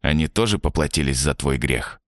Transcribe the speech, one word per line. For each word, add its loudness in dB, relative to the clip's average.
«Они 2
тоже 0
поплатились 0
за 0
твой -2
грех?» -4